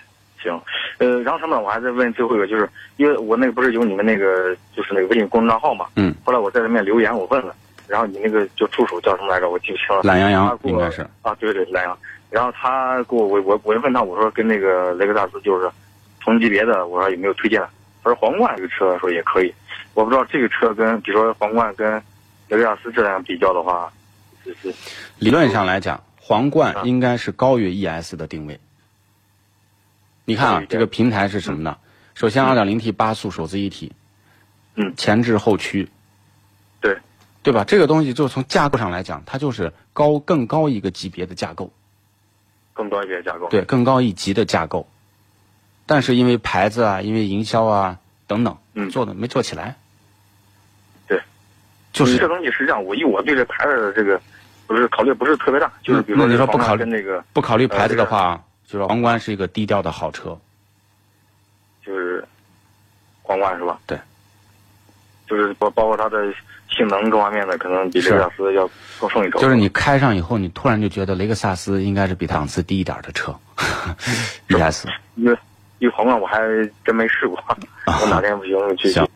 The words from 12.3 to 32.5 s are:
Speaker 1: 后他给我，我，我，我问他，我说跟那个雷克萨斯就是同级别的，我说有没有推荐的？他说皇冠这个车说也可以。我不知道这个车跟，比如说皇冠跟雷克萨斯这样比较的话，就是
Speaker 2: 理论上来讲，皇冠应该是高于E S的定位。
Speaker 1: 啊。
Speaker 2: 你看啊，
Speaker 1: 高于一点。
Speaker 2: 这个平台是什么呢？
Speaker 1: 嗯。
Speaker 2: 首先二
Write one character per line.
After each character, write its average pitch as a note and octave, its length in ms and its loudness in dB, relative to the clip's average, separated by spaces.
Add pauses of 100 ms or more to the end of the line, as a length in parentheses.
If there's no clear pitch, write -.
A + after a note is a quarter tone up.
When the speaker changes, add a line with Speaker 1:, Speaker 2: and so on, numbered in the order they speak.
Speaker 1:
后 B2 80 -2
他 B2+ 520 -2
给 B2 120 -4
我， A2+ 100 4
我， G2+ 180 2
我， G2+ 200 2
我 G#2+ 120 0
问 B2+ 180 0
他， B2 80 2
我 F#2+ 180 -4
说 A2 120 4
跟 A2 140 0
那 A2 140 2
个 F2+ 360 2
雷 F#2+ 120 2
克 G#2 60 2
萨 G2+ 160 2
斯 G2 100 -12
就 G2 180 2
是 F2+ 140 -2 (500)
同 A2+ 160 2
级 A2+ 120 2
别 G#2 160 2
的， G2+ 220 0
我 F2+ 120 -4
说 F#2+ 100 2
有 F#2 80 -2
没 F#2 80 -6
有 G2 100 0
推 - 140 -2
荐 G#2 120 2
的？ E2+ 80 -6 (320)
他 A2 80 0
说 A#2+ 60 4
皇 A#2+ 220 0
冠 G#3 180 0
这 F#2+ 60 -8
个 F#2 80 -6
车 F#2 280 0
说 F2+ 140 -2
也 E2+ 120 -2
可 F#2+ 200 0
以。 F2 100 -2 (400)
我 A2 120 2
不 A2 40 -4
知 B2+ 60 2
道 B2+ 80 4
这 - 160 -4
个 A#2+ 80 2
车 A2+ 260 0
跟， A2+ 280 0
比 G2 100 -8
如 G#2 100 4
说 A2 120 2
皇 G#2+ 200 -2
冠 A2 220 0
跟 G#2+ 260 -2 (460)
雷 G#2+ 100 0
克 A2+ 60 4
萨 A2 140 2
斯 - 160 -12
这 A#2 120 2
样 F#2+ 160 0
比 F#2 160 -8
较 F#2+ 160 2
的 F2+ 80 0
话， F2 300 -2 (540)
就 F#2 80 -12
是 F2+ 200 -10 (440)
Speaker 2:
理 G#2+ 120 2
论 C#3+ 220 4
上 G2+ 140 0
来 F#2 160 0
讲， F2+ 200 -6 (160)
皇 A#2 320 2
冠 C#3 240 2 (120)
应 B2 160 2
该 B2 160 2
是 - 160 -6
高 B2+ 260 2
于 F#2+ 140 -2
E F#2+ 120 -4
S E2 300 -6
的 D#2 100 -10
定 D2+ 220 -10
位。 D2 60 -12
Speaker 1:
啊。 D2 60 -20 (1600)
Speaker 2:
你 A2+ 100 -2
看 B2 140 2
啊， A2 60 4
Speaker 1:
高 F2 80 0
于 - 20 -10
一 G2 40 -14
点。 - 20 -18
Speaker 2:
这 A2+ 100 -2
个 A2+ 60 4
平 A#2 240 0
台 G#2 180 0
是 G2 140 -4
什 - 120 -8
么 D#2 80 -8
呢？ D#2 160 -6
Speaker 1:
嗯。 - 120 -20 (260)
Speaker 2:
首 A2+ 140 0
先 A#2 120 2
二 C3 120 4